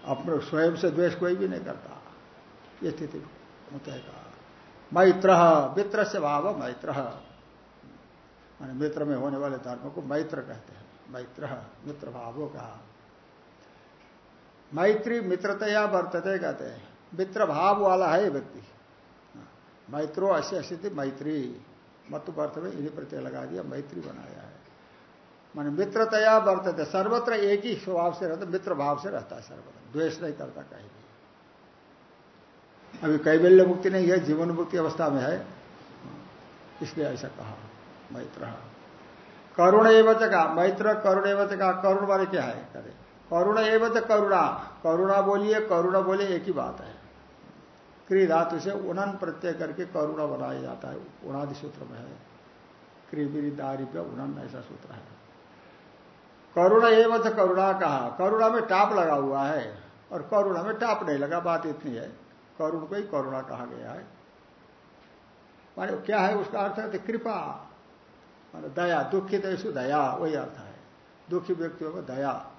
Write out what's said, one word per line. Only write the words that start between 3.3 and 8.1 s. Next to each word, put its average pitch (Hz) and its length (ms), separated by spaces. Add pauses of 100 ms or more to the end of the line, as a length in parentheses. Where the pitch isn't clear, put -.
होता 139 200
है। 127 60
कहा - 340 (600)
मैत्र, 185 380 (480)
मित्र 202 260
से 196 160
भाव 151 380
मैत्र, 127 340 (1700)